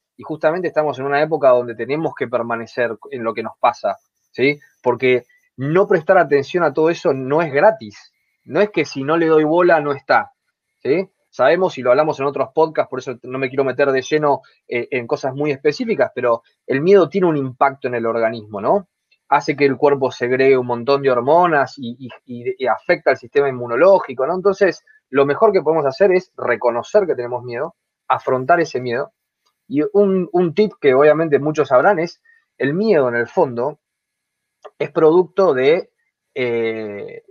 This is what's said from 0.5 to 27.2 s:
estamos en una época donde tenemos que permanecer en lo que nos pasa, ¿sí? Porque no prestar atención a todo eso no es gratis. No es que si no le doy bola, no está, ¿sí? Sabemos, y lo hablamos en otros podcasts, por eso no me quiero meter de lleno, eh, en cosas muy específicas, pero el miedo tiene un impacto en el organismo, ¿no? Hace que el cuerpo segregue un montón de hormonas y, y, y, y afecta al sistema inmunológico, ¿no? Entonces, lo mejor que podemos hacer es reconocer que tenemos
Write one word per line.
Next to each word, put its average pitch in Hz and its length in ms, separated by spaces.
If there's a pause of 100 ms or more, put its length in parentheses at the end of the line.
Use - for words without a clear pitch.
estamos 151 300
en 135 80
una 143 160
época 151 280
donde 120 240
tenemos 135 400
que 123 140
permanecer 117 680 (140)
en 120 140
lo 113 100
que 113 80
nos 110 160
pasa, 110 380 (340)
¿sí? 143 300 (220)
Porque 123 420 (360)
no 165 260
prestar 190 300
atención 151 480
a 143 80
todo 160 160
eso 170 240
no 135 300
es 151 100
gratis. 143 600 (320)
No 165 180
es 208 80
que 156 160
si 135 180
no 156 140
le 165 80
doy 156 180
bola, 170 380
no 147 100
está, 131 400 (500)
¿sí? 170 240 (220)
Sabemos, 165 480
y 135 60
lo 123 80
hablamos 147 280
en 135 80
otros 139 280
podcasts, 156 340
por 127 120
eso 127 240
no 127 140
me 135 120
quiero 135 120
meter 135 300
de 131 80
lleno, 147 400 (260)
eh, 117 240
en 123 160
cosas 143 280
muy 147 160
específicas, 143 640
pero 120 280 (240)
el 135 140
miedo 180 300
tiene 180 160
un 160 100
impacto 135 520
en 123 60
el 117 120
organismo, 113 560
¿no? 180 260 (400)
Hace 151 260
que 139 120
el 135 100
cuerpo 135 340
segregue 127 460
un 123 100
montón 120 360
de 135 80
hormonas 143 680
y, 120 240
y, 127 80 (160)
y, 123 400
y - 20
afecta 147 440
al 131 80
sistema 139 320
inmunológico, 127 760
¿no? 165 80
Entonces, 190 480 (280)
lo 139 160
mejor 170 260
que - 80
podemos 156 240
hacer 185 280
es 180 260
reconocer 120 680
que 151 80
tenemos 120 300